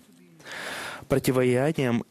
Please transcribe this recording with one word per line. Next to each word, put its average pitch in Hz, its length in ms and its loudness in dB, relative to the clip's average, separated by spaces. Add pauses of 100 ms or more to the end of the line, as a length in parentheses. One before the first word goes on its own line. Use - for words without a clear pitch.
(1080)
Противоядием 127 1040 2